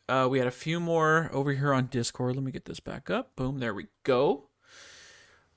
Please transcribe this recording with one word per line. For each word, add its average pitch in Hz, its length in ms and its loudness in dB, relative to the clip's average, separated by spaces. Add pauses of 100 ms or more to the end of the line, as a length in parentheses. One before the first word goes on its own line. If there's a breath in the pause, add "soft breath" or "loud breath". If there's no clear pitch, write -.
Uh, 131 220 2
we 135 80 2
had 123 100 2
a - 20 0
few 160 300 -4
more 160 540 2
over 139 180 0
here 139 220 2
on 131 140 2
Discord. 127 480 -2
Let 135 60 -4
me 131 80 -4
get - 140 -10
this - 160 -12
back - 300 -10
up. 226 260 -4
Boom, 135 220 -4
there 117 160 -2
we 101 140 -10 (160)
go. 139 400 4 (1120 soft breath)